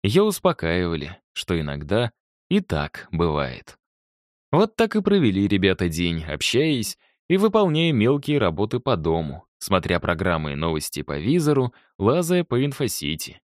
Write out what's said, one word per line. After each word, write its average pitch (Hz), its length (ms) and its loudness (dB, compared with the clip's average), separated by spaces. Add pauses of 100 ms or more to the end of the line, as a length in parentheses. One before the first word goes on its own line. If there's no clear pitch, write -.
Её 156 240 2
успокаивали, 85 920 -2 (140)
что - 260 -4
иногда 78 540 -2 (360)
и 202 120 2
так - 500 -4
бывает. 76 680 -2 (720)
Вот 170 240 2
так 220 200 0
и 208 60 0
провели 117 460 4
ребята 92 400 2
день, 82 360 -2
общаясь 117 720 -2 (300)
и 175 80 2
выполняя 190 560 2
мелкие 139 460 2
работы 101 420 -2
по 123 160 0
дому, 80 480 -2 (140)
смотря 87 420 0
программы 82 520 -2
и 69 40 -6
новости 78 460 -4
по 71 140 -6
визору, 135 560 0 (240)
лазая 165 460 2
по 127 220 -2
инфосети. 110 760 -6 (140)